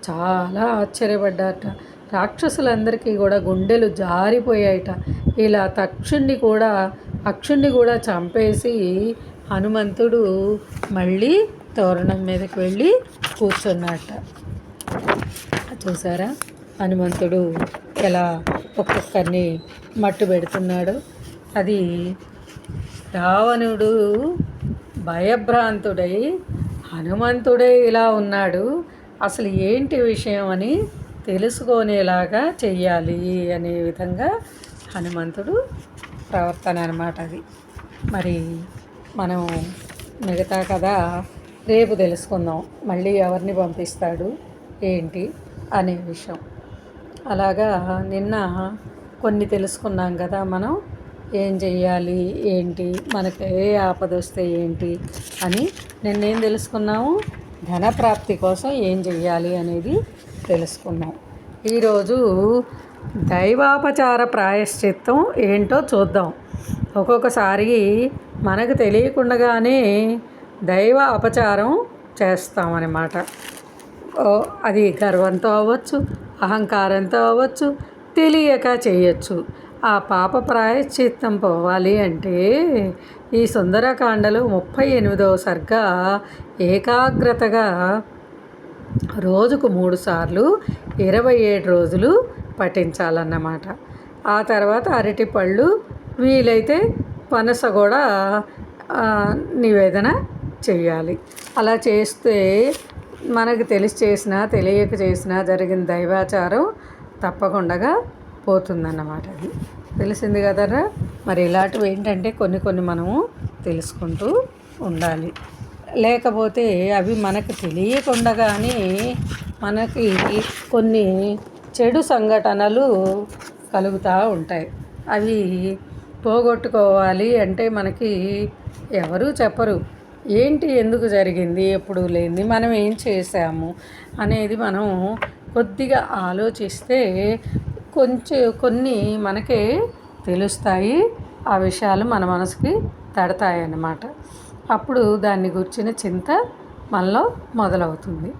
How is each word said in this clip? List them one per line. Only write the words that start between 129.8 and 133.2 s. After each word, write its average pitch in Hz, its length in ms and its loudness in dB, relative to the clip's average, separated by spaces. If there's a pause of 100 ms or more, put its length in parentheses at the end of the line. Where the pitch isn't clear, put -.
ఏంటి, 269 460 2
ఎందుకు 233 360 2
జరిగింది, 185 560 2
ఎప్పుడు 190 360 0
లేనిది 170 420 0
మనం 226 300 2
ఏం 214 240 2 (120)
చేసాము 175 640 -2 (460)